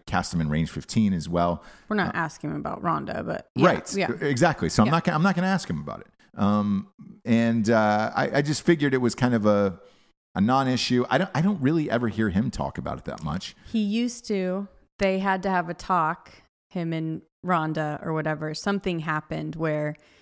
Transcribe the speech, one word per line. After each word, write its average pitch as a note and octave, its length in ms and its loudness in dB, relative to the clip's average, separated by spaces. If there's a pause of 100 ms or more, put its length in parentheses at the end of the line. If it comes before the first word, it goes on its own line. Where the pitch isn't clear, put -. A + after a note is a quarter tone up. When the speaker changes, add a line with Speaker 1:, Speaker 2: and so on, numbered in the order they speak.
Speaker 1:
cast - 280 -2
him E2 60 0
in D#2 80 0
Range D#2+ 220 0
fifteen G#2 420 0
as D#2+ 160 -2
well. F2 340 0 (260)
Speaker 2:
We're G#3+ 80 -2
not - 180 -2
Speaker 1:
Uh, - 40 -6
Speaker 2:
asking D#3+ 320 -6
him D#3 60 -6
about - 260 -8
Ronda, - 420 -2
but - 300 -8
yeah, C#3 120 6
Speaker 1:
Right. - 300 0
Speaker 2:
yeah. F#3 140 0 (100)
Speaker 1:
Exactly. C#3+ 480 2
So - 140 4
I'm G#2+ 40 6
Speaker 2:
Yeah. C3+ 60 2
Speaker 1:
not E3+ 120 2
gonna, E3 120 2
I'm D3+ 60 2
not F#3+ 140 4
gonna F3+ 120 0
ask F#3+ 220 -2
him D2+ 100 -4
about A1+ 200 -10
it. - 60 -20 (340)
Um, G2+ 460 2 (380)
and, A#2 440 2
uh, G#2+ 460 4
I, C3 220 0
I D3 60 4
just D3 200 -2
figured D3 320 4
it C3 40 4
was A#2+ 180 0
kind B2 180 2
of G#2+ 100 2
a, G2+ 360 4 (560)
a F#2 40 2
non-issue. B2 680 2
I B2+ 80 4
don't, F#3 160 -2
I C3+ 80 0
don't F#3+ 180 2
really D3+ 300 2
ever A#2+ 160 0
hear G#2+ 240 0
him G#2+ 220 0
talk - 260 -6
about C#2 200 -6
it - 80 -16
that - 180 -8
much. D#3+ 320 -6 (100)
Speaker 2:
He A3+ 140 -2
used A#3 480 -2
to. F#3+ 400 -2 (320)
They F#3+ 180 2
had F#3+ 240 0
to G3 80 0
have F3 180 0
a E3+ 60 -8
talk, E3+ 560 -2 (400)
him E3 220 -4
and D#3+ 300 -4 (200)
Ronda D#3 640 0
or D#3+ 80 -4
whatever. D#3 420 -2
Something F#3+ 460 -2
happened D#3 560 -4
where D3+ 400 -2 (260)